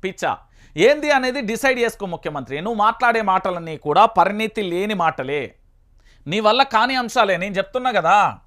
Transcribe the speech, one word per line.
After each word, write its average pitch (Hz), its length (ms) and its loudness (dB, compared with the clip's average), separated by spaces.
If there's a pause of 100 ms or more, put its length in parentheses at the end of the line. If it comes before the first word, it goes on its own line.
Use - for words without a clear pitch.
పిచ్చా? 185 280 -4 (440)
ఏంది 294 420 2
అనేది 254 320 -2
డిసైడ్ 247 340 0
చేసుకో 220 300 -4
ముఖ్యమంత్రి. 143 420 -8 (100)
నువ్వు 226 200 -4
మాట్లాడే 226 360 2 (100)
మాటలన్నీ 175 460 -4
కూడా 160 280 4 (120)
పరిణితి 208 540 0
లేని 202 320 -4
మాటలే, 147 380 -4 (840)
నీ 180 200 -2
వల్ల 247 160 4 (120)
కాని 247 260 2
అంశాలే. 214 420 2
నేను 196 160 -8
చెప్తున్నా 254 400 -4
కదా. 170 180 4 (300)